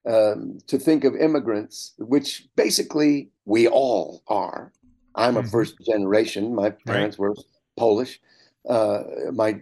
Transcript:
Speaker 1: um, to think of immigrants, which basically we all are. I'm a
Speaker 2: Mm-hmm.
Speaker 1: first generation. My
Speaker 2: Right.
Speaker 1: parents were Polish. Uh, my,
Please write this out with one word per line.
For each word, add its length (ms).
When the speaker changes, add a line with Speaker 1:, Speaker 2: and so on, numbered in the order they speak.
Speaker 1:
um, 600
to 120
think 260
of 120
immigrants, 800
which 480
basically 760
we 240
all 600
are. 440
I'm 220
a 40
Speaker 2:
Mm-hmm. 100
Speaker 1:
first 260
generation. 680
My 100
Speaker 2:
Right. 220
Speaker 1:
parents 320
were 160
Polish. 420
Uh, 340
my, 300